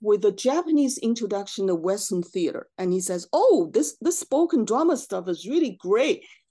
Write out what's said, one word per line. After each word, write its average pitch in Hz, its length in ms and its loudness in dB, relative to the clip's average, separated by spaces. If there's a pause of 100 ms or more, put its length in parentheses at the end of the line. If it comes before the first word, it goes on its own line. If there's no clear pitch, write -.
with 208 220 2
the 208 80 4
Japanese 285 680 0
introduction 202 720 -2
of 170 120 0
Western 185 420 -2
theater. - 460 -4 (100)
And 180 140 0
he 185 80 0
says, 180 320 -6
"Oh, 311 400 4
this, 285 280 0
this 339 200 -2
spoken 302 440 0
drama 277 320 2
stuff 185 300 -8
is 175 220 -6
really 277 320 -2
great." 220 440 0 (260)